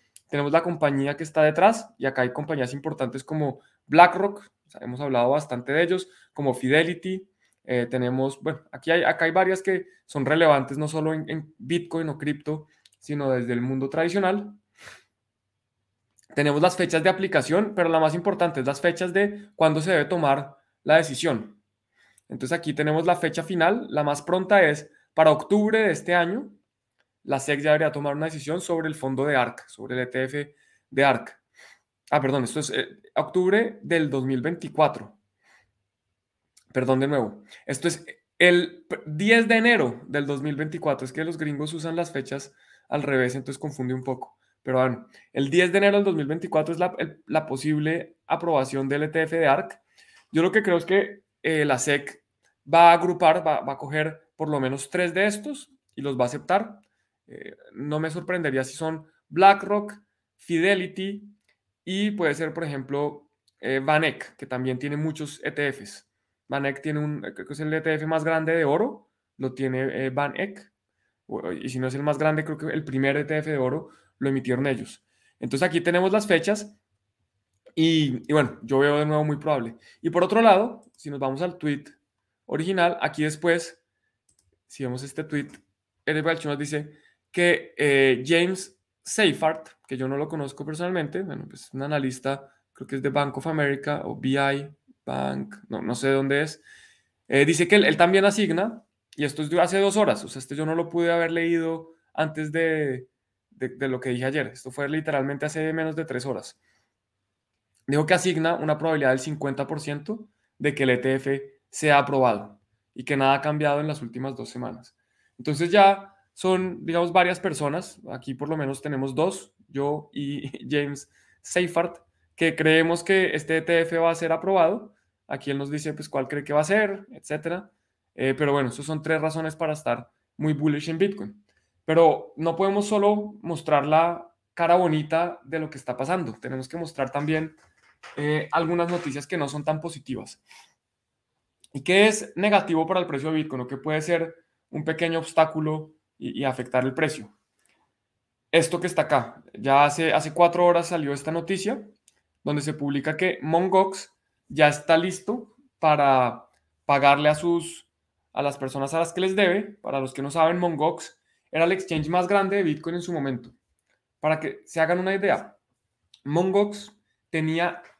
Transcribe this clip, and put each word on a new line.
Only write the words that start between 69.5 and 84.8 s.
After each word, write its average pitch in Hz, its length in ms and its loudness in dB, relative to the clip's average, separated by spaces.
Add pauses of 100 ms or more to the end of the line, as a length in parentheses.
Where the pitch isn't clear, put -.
tiene, 131 520 -4
eh, 131 60 -4
Van 139 280 -4
Eck, 202 320 -10 (540)
o, - 260 -8
y 87 180 -8
si 127 100 -6
no 131 80 -2
es 131 80 -6
el 139 80 -6
más 147 160 0
grande, 156 240 0
creo 156 140 -8
que 151 100 -8
el 156 160 -4
primer 139 340 0
E 147 80 -2
T 151 120 -4
F 156 120 -4
de 151 80 -2
oro 135 320 -2 (300)
lo 135 100 0
emitieron 131 380 0
ellos. - 360 -6 (360)
Entonces 139 280 0
aquí 165 140 0
tenemos 175 300 2
las 208 160 0
fechas 196 500 0 (960)
y, 156 560 2
y 147 40 2
bueno, 139 280 2
yo 135 180 2
veo 147 200 4
de 151 60 2
nuevo 151 180 2
muy 151 140 -2
probable. 127 380 -2 (260)
Y 165 100 -2
por 170 120 2
otro 202 180 2
lado, 220 420 4 (120)
si - 140 -16
nos 143 100 -8
vamos 135 220 -4
al 175 160 -4
tweet 147 280 -4 (600)
original, 175 560 0
aquí 151 220 -2
después, 165 580 0 (840)
si - 160 -12